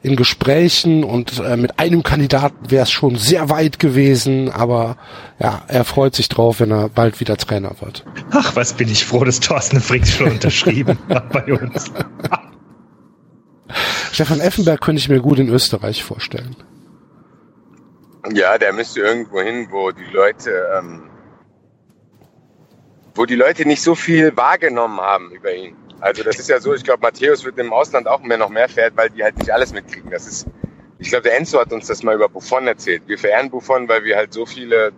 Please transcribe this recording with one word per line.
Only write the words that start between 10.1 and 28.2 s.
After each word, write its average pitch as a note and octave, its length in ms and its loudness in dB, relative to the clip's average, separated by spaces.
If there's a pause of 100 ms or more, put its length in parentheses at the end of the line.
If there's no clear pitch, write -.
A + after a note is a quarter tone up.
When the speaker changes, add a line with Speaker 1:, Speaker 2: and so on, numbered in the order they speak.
Speaker 2:
schon - 180 2
unterschrieben C3 760 0
<laughs> - 40 -18
hat B2+ 240 -2
bei C#3+ 200 -2
uns. - 380 -4 (2250)
Speaker 1:
Stefan D3+ 260 0
Effenberg E3 420 2
könnte D#3 200 0
ich B2+ 80 -4
mir C3+ 120 6
gut C3+ 200 4
in C3 80 2
Österreich G#2 560 0
vorstellen. B2 500 -10 (1800)
Speaker 3:
Ja, G2 260 2
der G2+ 140 2
müsste A2+ 280 -6
irgendwo G#2 400 0
hin, A2+ 300 -4
wo F#2+ 220 -4
die F2+ 200 -16
Leute, G2+ 380 2 (260)
ähm, E2+ 320 -10 (2000)
wo A#2+ 100 0
die B2 120 -2
Leute D3+ 300 2
nicht D3 160 0
so E3+ 120 4
viel D#3+ 420 2
wahrgenommen B2 640 0
haben F#2 320 0
über F#2 220 -6
ihn. F2+ 220 -12 (240)
Also G2+ 220 -2
das G#2+ 160 -2
ist B2 100 -12
ja C3 120 2
so, C#3 140 0
ich B2+ 100 -8
glaub, B2 160 2
Matthäus C3 440 0
wird B2+ 140 -10
im A#2+ 140 -4
Ausland B2 340 0
auch C3 160 0